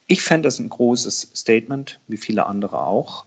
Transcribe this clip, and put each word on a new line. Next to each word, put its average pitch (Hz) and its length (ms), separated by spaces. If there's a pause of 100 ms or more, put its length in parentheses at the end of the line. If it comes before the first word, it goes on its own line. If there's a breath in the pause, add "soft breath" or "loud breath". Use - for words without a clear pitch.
Ich 185 140
fände 156 280
das 127 100
ein 117 100
großes - 680
Statement, 117 640 (100)
wie 107 100
viele 104 260
andere 101 340
auch. 92 480